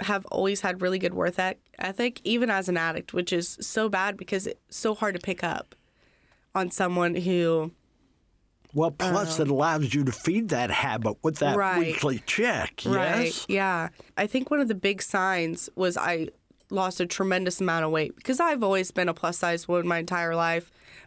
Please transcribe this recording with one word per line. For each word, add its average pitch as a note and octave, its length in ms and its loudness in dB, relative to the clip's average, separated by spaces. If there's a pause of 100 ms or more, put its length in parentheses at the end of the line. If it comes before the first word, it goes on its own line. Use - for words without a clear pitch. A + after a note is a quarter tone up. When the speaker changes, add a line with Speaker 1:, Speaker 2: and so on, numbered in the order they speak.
Speaker 1:
have G3 260 -2
always G3 340 0
had F#3 200 -2
really F#3 180 0
good F3+ 140 0
work F3 260 0
eth-, F#3 180 -2 (220)
ethic, A#3+ 440 -4
even A#3 280 2
as F#3+ 180 0
an F3+ 80 0
addict, E3 360 -4
which F3+ 200 -2
is E3+ 260 -2
so A3 300 -2
bad G3 260 -2
because G3 320 -4
it's - 120 -8 (100)
so - 240 -2
hard G#3 220 -2
to F3 60 -8
pick F#3 220 -4
up - 300 -4 (800)
on F#3 160 0
someone F3 460 2
who E3+ 560 2 (1040)
Speaker 2:
Well, D#3+ 160 2
plus F3+ 480 0
Speaker 1:
Um, D3+ 80 2
Speaker 2:
it C#3 40 2
allows D3 440 2
you D3 80 4
to C3 80 2
feed G3+ 380 0
that B2 200 0
habit A2 540 0
with D#3+ 140 0
that C#3+ 200 2
Speaker 1:
Right. F#3+ 220 2
Speaker 2:
weekly D3 480 0
check, G3+ 580 -2
Speaker 1:
Right, G3 400 2
Speaker 2:
yes? - 240 -4
Speaker 1:
yeah. F#3+ 400 0 (280)
I G#3 100 2
think C4 240 -2
one D4 80 4
of C4+ 80 2
the A3 80 0
big F#3+ 260 0
signs F3+ 760 0
was F3+ 220 2
I E3 300 -2 (420)
lost F#3 300 0
a G3 80 0
tremendous F#3 520 0
amount E3 260 2
of D#3 60 0
weight D#3 240 0
because C4 240 0
I've D#4 220 2
always G3 300 2
been F3+ 180 0
a E3 60 2
plus-size E3+ 520 -2
woman F3 200 2
my E3+ 100 2
entire E3+ 380 -2
life. E3 340 0 (380)